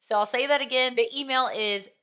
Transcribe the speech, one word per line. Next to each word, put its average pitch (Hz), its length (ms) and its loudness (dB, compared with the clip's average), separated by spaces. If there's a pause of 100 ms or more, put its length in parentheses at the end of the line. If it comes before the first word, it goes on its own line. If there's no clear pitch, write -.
So - 140 -2
I'll 208 100 4
say 247 220 -2
that 285 120 4
again. 254 360 0
The 233 200 0
email 262 400 0
is 202 360 -2 (120)